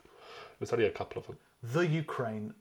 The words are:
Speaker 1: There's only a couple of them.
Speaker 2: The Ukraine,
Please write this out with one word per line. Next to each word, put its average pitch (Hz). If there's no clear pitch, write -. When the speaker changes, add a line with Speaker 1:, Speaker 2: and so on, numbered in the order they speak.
Speaker 1:
There's -
only 110
a 95
couple -
of -
them. -
Speaker 2:
The 143
Ukraine, 120